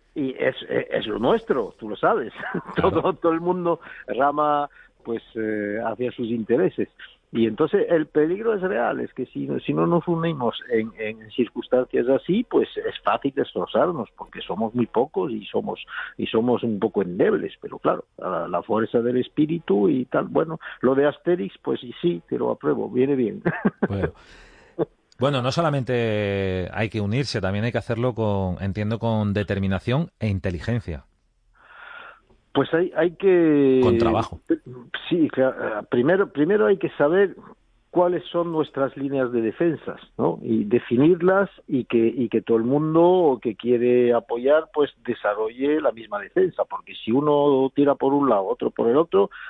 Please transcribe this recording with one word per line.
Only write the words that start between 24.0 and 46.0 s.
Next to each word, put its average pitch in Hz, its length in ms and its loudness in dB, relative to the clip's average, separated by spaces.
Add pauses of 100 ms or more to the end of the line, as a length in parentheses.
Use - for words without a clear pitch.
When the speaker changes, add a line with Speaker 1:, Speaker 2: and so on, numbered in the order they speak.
Speaker 2:
Bueno, 135 220 0
no 123 100 0
solamente 107 1200 0
hay 104 180 -4
que 110 100 -4
unirse, 113 400 -2
también 98 240 -2
hay 120 80 -2
que 120 60 -2
hacerlo 117 360 -2
con, 101 480 -2
entiendo, 104 360 -2
con 107 340 0
determinación 98 800 -2 (100)
e 113 80 -2
inteligencia. 92 760 -4 (1500)
Speaker 1:
Pues 139 160 2
hay, 170 240 2
hay 165 160 2
que 156 680 4
Speaker 2:
Con 120 160 4
trabajo. 113 420 0 (680)
Speaker 1:
Sí, 160 180 2
claro, 127 640 -2
primero, 160 420 2
primero 202 340 2
hay 202 120 4
que 160 180 -4
saber 175 400 2 (540)
cuáles 175 420 2
son 170 180 -2
nuestras 139 460 -2
líneas 135 340 -2
de 120 120 0
defensas, 139 580 -2 (160)
¿no? 139 240 0
Y 113 240 0
definirlas 165 880 4 (180)
y 127 160 -2
que, 120 140 0
y 113 320 2
que 113 100 2
todo 117 160 2
el 113 80 2
mundo 156 800 4
que 110 140 -4
quiere 123 580 4
apoyar, 123 580 0
pues 147 180 0 (140)
desarrolle 117 800 -2
la 127 100 0
misma 110 260 -10